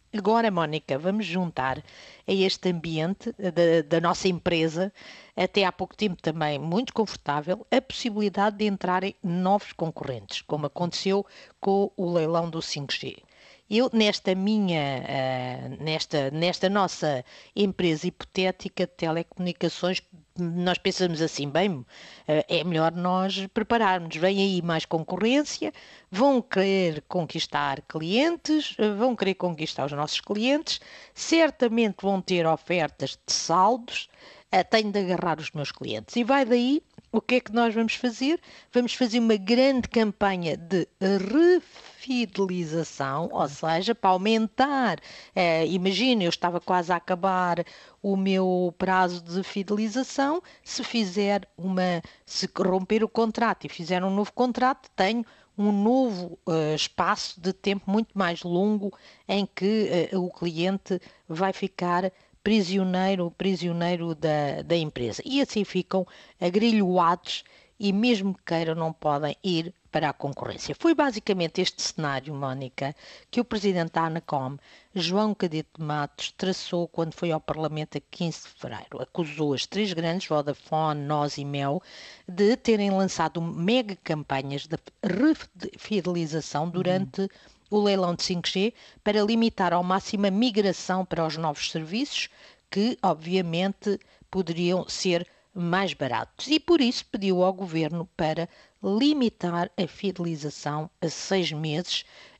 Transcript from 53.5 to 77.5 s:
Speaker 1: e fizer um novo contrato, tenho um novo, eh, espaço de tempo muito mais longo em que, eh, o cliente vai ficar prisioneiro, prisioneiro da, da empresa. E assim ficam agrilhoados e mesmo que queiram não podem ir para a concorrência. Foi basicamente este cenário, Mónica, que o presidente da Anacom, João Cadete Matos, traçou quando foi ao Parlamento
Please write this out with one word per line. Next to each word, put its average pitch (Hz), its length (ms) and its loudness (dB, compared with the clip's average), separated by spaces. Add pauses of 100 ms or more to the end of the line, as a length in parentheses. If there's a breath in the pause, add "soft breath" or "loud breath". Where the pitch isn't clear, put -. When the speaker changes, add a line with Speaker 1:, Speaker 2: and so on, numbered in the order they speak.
Speaker 1:
e 143 40 -8
fizer 180 340 -2
um 190 60 0
novo 196 220 0
contrato, 254 640 0
tenho 220 300 2 (320 soft breath)
um 208 140 4
novo, 202 760 2
eh, 156 280 0
espaço - 640 -2
de 180 120 -2
tempo 196 380 -2
muito 220 260 0
mais 170 260 0
longo 196 500 0 (340 loud breath)
em 196 180 2
que, 190 640 0
eh, 190 60 -2
o 180 120 -2
cliente 180 720 -2 (280 loud breath)
vai 185 260 -2
ficar 185 560 -2 (340 soft breath)
prisioneiro, 190 920 2
prisioneiro 170 800 -2
da, 151 500 0
da 165 100 0
empresa. 123 480 -2
E 269 180 0
assim 220 220 0
ficam 185 440 -2 (320 loud breath)
agrilhoados 180 1040 2 (360 soft breath)
e 202 140 0
mesmo 202 400 2
que - 120 -10
queiram 165 280 0
não 160 180 -2
podem 147 520 0
ir 170 280 0 (200)
para 151 180 2
a 135 40 -4
concorrência. - 640 -8
Foi 330 160 4
basicamente 202 640 0
este - 200 -2
cenário, 143 520 -4
Mónica, 139 640 -6 (340 loud breath)
que - 120 -2
o 220 40 0
presidente 185 460 0
da 165 140 0
Anacom, 143 520 -4 (380 loud breath)
João 196 400 0
Cadete 156 340 -4 (100)
Matos, 151 560 -6
traçou 180 520 -2
quando 165 260 -4
foi 175 180 -2
ao 156 100 0
Parlamento 151 560 -4